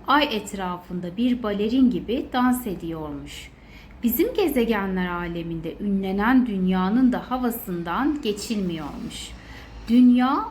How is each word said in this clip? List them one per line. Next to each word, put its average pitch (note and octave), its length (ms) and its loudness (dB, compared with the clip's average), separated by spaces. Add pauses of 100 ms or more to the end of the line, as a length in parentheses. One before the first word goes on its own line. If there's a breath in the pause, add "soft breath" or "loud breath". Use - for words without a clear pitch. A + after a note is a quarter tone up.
ay C#4 300 4
etrafında F3+ 800 -6
bir A#3+ 260 2
balerin A3 460 4
gibi G#3 440 -2
dans B3 340 2
ediyormuş. D#3 840 -8 (520 loud breath)
Bizim E4 300 2
gezegenler A3 720 0
aleminde E3+ 720 -6
ünlenen G3+ 680 2
dünyanın F#3+ 680 2
da F#3 200 -4
havasından A#3 880 -2
geçilmiyormuş. G3 1120 -6 (560 loud breath)
Dünya B3 640 6